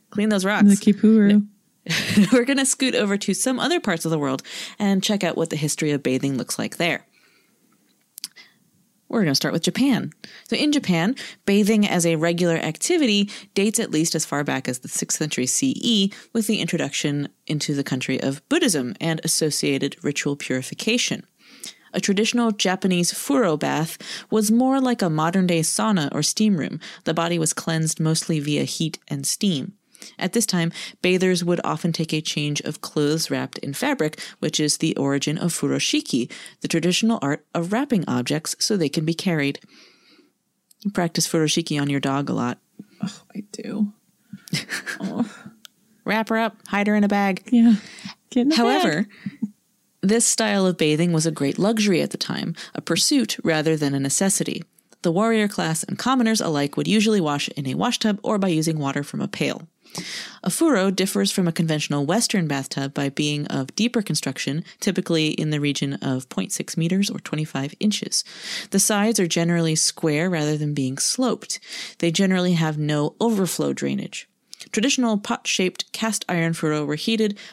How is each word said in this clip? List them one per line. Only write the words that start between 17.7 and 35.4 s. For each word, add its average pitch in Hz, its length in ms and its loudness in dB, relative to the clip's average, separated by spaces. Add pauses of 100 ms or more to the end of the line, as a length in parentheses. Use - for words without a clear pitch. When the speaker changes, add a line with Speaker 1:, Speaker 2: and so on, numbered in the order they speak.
Speaker 1:
the 139 100 -2
country 131 360 -4
of 139 280 -4
Buddhism 185 520 0
and 160 220 -2
associated 143 800 -2
ritual 143 320 -2
purification. 135 880 -4 (680)
A - 80 -4
traditional 226 500 2
Japanese 185 600 0
furo 233 440 2
bath 147 420 -2 (320)
was 208 200 2
more 262 300 4
like 247 220 0
a 180 80 2
modern-day 170 500 2
sauna 180 520 0
or 151 120 0
steam 208 320 2
room. - 240 -4 (240)
The 160 100 0
body 170 240 0
was 160 140 0
cleansed 160 480 -2
mostly 160 400 0
via 143 240 0
heat 156 420 -4
and 139 180 -6
steam. 175 500 -2 (440)
At - 160 -4
this 233 100 2
time, 165 260 0 (300)
bathers 180 420 2
would 175 220 0
often 156 260 -2
take 165 220 -4
a 156 80 0
change 147 400 -4
of - 220 -8
clothes 151 480 0
wrapped 131 280 -4
in - 140 -8
fabric, 202 480 -2 (180)
which 151 220 -2
is 151 160 0
the 160 200 0
origin 139 420 0
of 170 160 -2